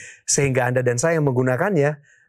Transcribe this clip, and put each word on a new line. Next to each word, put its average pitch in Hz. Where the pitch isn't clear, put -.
sehingga 131
Anda 127
dan 123
saya 165
yang 156
menggunakannya 139